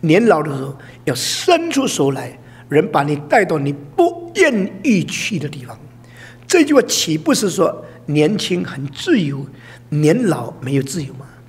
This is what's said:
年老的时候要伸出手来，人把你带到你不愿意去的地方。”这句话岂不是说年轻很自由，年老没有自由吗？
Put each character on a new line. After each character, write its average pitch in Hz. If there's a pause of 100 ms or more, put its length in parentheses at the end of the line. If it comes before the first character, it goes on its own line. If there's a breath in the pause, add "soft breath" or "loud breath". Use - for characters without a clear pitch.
年 175
老 160
的 147
时 131
候 135 (280 loud breath)
要 131
伸 339
出 277
手 139
来， 127 (320 loud breath)
人 151
把 147
你 147 (140)
带 208
到 165
你 143 (220)
不 -
愿 254
意 208
去 -
的 151
地 -
方。” - (680 loud breath)
这 339
句 294
话 262
岂 -
不 262
是 202
说 - (240 loud breath)
年 151
轻 180
很 135
自 294
由， 139 (440 loud breath)
年 156
老 120
没 135
有 131
自 160
由 127
吗？ - (220)